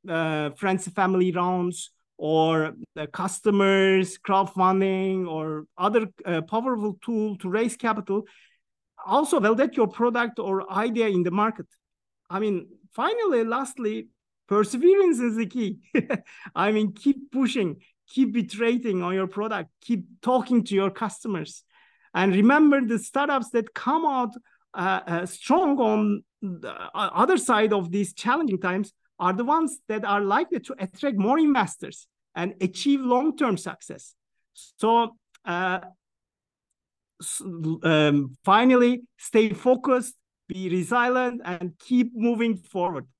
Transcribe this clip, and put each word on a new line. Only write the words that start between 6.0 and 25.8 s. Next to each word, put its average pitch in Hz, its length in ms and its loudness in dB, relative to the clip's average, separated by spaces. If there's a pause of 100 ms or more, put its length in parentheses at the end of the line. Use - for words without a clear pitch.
uh, 165 200 -2
powerful 220 600 -4
tool 214 360 -4
to 185 100 -8
raise 226 260 -2
capital. 214 480 -4 (840)
Also 285 340 2
validate 226 360 2
your 233 120 2
product 233 520 -2
or 190 320 -4
idea 226 360 -2
in 185 160 2
the 175 80 -2
market. 208 340 -2 (640)
I 180 100 -6
mean, 208 280 -2 (260)
finally, 349 500 0
lastly, 226 640 -6 (400)
perseverance 277 720 4
is 240 160 -2
the 226 120 -2
key. 220 320 -4 (140)
<laughs> - 600 -4
I 202 160 0
mean, 214 220 0
keep - 380 -2
pushing, 233 500 -2 (260)
keep 240 300 -2
iterating 226 680 -2
on 180 100 -2
your 190 140 -2
product, 202 420 -6 (120)
keep 220 240 -4 (160)
talking 247 420 2
to 202 120 -4
your 196 160 2
customers. 190 720 -8 (500)
And 185 200 2
remember, 277 480 6
the 226 180 0
startups 277 500 -2
that 233 240 -4
come 320 320 -2
out, 254 280 -2 (400)
uh, 185 320 -2
uh, 175 200 -4
strong 285 540 0
on 214 440 0 (180)